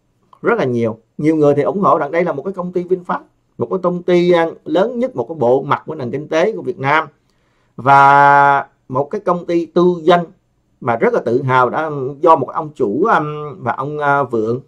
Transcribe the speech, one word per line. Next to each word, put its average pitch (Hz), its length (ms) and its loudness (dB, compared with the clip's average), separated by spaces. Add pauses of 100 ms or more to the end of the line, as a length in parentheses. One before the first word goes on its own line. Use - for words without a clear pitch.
(420)
rất 214 180 0
là 151 60 -2
nhiều. 117 320 -2 (200)
Nhiều 156 180 0
người 147 200 4
thì 143 60 0
ủng 156 180 -2
hộ 170 180 2
rằng 147 140 -4
đây 175 120 0
là 170 100 -2
một 139 100 -10
cái 190 100 -8
công 180 180 -8
ty 175 120 -4
VinFast, 180 380 -4 (360)
một - 120 -6
cái 185 140 -4
công 175 200 -2
ty, 175 280 2
à, 165 160 2 (180)
lớn 208 340 -2
nhất, 262 160 -4
một 123 140 -4
cái 165 60 -10
bộ 135 280 2
mặt 139 220 -2
của 156 100 -10
nền 127 160 -8
kinh 139 160 -8
tế 170 240 0
của 180 100 -8
Việt 127 180 -8
Nam. 151 280 0 (680)
Và 139 920 4 (220)
một 139 200 -4
cái 202 120 -8
công 175 240 -4
ty 170 200 -2
tư 175 380 2
nhân 175 220 4 (560)
mà 123 140 -2
rất 208 180 0
là 202 120 0
tự 120 160 0
hào 131 280 2
đã 156 200 -4 (320)
do 165 140 6
một 135 140 -2
ông 156 260 -8
chủ, 123 280 -2
um, 185 220 0 (340)
và 120 140 -4
ông, 147 260 -8
à, 143 240 0
Vượng 117 440 -2